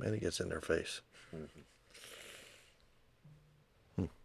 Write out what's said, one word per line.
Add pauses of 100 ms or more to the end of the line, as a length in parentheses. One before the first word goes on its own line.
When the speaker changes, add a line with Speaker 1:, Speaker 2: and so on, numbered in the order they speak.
Speaker 1:
man,
he
gets
in
their
face. (300)
Speaker 2:
Mm-hmm. (2500)
Speaker 1:
Hmm. (180)